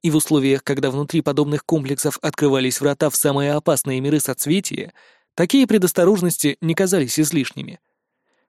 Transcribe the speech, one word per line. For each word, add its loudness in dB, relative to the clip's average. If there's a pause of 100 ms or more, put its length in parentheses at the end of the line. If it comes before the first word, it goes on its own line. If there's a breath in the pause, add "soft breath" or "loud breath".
И 0
в 2
условиях, 2
когда -2
внутри -2
подобных -2
комплексов -2
открывались 0
врата 0
в -4
самые 0
опасные -2
миры 0
соцветия, -4 (420 soft breath)
такие 4
предосторожности 2
не -2
казались 0
излишними. -2 (680)